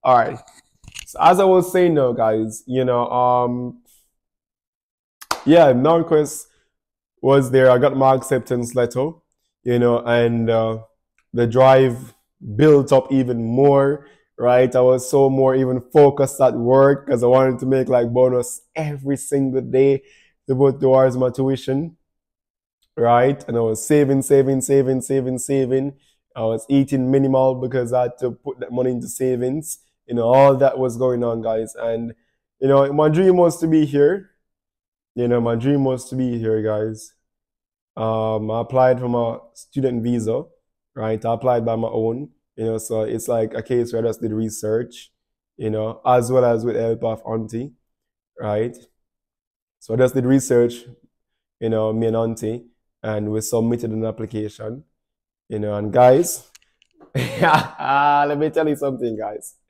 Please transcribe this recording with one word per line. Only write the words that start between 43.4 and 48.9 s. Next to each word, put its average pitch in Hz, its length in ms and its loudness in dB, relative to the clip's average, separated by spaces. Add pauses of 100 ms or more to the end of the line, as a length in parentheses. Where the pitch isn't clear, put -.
a 110 80 -8
case 120 300 -2
where 113 100 -4
I 117 40 -2
just 110 140 -6
did 110 100 -6
research, 110 800 -6 (460)
you 110 140 -8
know, 110 340 -8
as 123 260 2
well 127 140 2
as 117 180 0
with 117 120 -4
help 113 280 -4
of 113 220 -6
auntie, 113 480 -8 (640)
right? 110 380 -4 (1000)